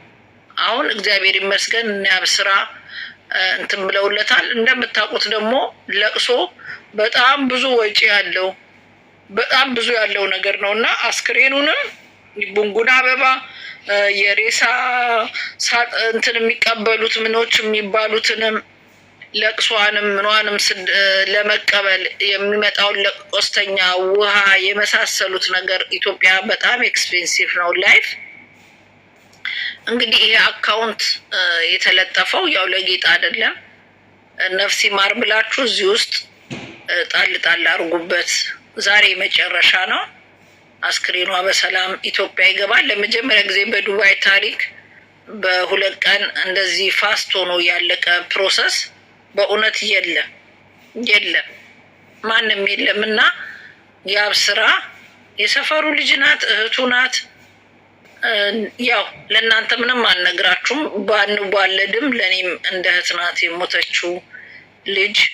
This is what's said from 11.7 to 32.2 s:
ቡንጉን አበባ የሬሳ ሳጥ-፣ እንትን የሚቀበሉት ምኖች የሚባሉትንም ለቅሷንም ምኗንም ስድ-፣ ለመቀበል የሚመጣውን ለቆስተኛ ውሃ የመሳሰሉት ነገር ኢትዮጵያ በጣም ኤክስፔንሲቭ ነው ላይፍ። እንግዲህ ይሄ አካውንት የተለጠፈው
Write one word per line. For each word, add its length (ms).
ቡንጉን 440
አበባ 320
የሬሳ 460
ሳጥ-፣ 340
እንትን 300
የሚቀበሉት 840
ምኖች 360
የሚባሉትንም 1000
ለቅሷንም 800
ምኗንም 480
ስድ-፣ 320
ለመቀበል 760
የሚመጣውን 760
ለቆስተኛ 800
ውሃ 260
የመሳሰሉት 880
ነገር 300
ኢትዮጵያ 500
በጣም 420
ኤክስፔንሲቭ 720
ነው 200
ላይፍ። 320
እንግዲህ 340
ይሄ 200
አካውንት 600
የተለጠፈው 800